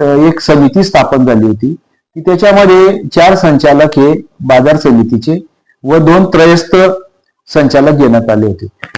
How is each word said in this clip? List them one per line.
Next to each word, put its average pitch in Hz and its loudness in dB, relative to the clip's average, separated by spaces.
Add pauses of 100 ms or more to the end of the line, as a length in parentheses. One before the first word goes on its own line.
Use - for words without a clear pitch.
अ, 147 -4
एक 151 0
समिती 147 0
स्थापन 139 0
झाली 110 0
होती 110 -4 (400)
की, 160 -14
त्याच्यामध्ये 190 2
चार 175 2
संचालक 147 0
हे 143 0 (140)
बाजार 131 0
समितीचे 123 -2 (380)
व 143 0
दोन 165 2
त्रयस्थ 170 0 (800)
संचालक 143 0
घेण्यात 117 0
आले 107 -2
होते. 101 -8 (320)